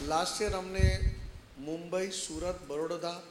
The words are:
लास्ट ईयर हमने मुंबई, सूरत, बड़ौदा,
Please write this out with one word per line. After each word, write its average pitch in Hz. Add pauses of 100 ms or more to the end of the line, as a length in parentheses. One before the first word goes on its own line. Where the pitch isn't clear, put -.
लास्ट 170
ईयर 202
हमने 185 (460)
मुंबई, 170
सूरत, 175 (100)
बड़ौदा, 170